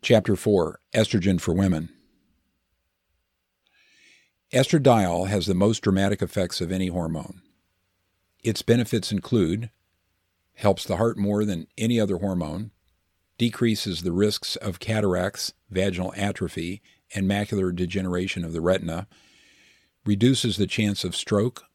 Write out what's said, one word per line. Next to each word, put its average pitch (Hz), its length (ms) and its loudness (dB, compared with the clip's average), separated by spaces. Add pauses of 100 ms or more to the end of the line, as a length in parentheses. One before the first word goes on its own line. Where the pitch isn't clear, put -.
Chapter 107 320 4
four, 90 460 0 (120)
Estrogen 98 460 2
for 85 140 -2
Women. 87 340 2 (2750)
Estradiol 117 800 4
has 98 160 0
the 101 80 0
most 101 280 2
dramatic 98 400 2
effects 90 380 -4
of 90 140 -4
any 92 140 -2
hormone. 85 540 -6 (1000)
Its 107 180 -2
benefits 117 520 0
include 104 560 0 (840)
helps 98 280 2
the 92 140 -4
heart 113 200 0
more 104 280 0
than 90 220 -6 (100)
any 113 240 0
other 98 160 0
hormone, 92 540 -4 (680)
decreases 110 640 0
the 87 100 -2
risks - 460 0
of 95 240 -8
cataracts, 101 720 -2 (160)
vaginal 92 480 -2
atrophy, 98 640 -6 (340)
and 95 100 0
macular 101 480 0
degeneration 90 680 -4
of 82 80 -8
the 82 80 -4
retina, 85 480 0 (1000)
reduces 104 520 2
the 98 100 0
chance 101 380 -2
of 87 100 -6
stroke - 480 -2 (100)